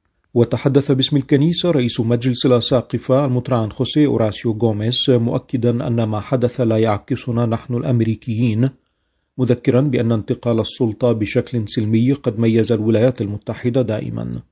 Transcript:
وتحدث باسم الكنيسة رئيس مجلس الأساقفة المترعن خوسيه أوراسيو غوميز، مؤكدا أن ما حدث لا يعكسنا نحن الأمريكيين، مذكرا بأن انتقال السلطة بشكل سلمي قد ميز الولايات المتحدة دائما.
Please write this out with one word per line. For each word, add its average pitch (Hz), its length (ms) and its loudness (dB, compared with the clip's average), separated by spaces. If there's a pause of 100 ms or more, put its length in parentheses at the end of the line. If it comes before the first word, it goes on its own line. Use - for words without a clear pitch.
(340)
وتحدث 131 580 2
باسم 135 240 0
الكنيسة 156 540 2
رئيس 123 300 0
مجلس 120 460 0
الأساقفة 127 760 2
المترعن 123 460 -2
خوسيه 147 360 0
أوراسيو 110 460 0
غوميز، 110 560 0
مؤكدا 120 800 0
أن 117 160 0
ما 107 180 -2
حدث 120 400 -2
لا 110 180 2
يعكسنا 113 680 -2
نحن 113 280 -4
الأمريكيين، 117 960 0 (680)
مذكرا 123 420 2
بأن 123 320 0
انتقال 113 480 -2
السلطة 117 520 0
بشكل 110 560 -2
سلمي 113 440 0
قد 117 260 -4
ميز 113 340 2
الولايات 110 480 2
المتحدة 113 640 -4
دائما. 117 580 -6 (120)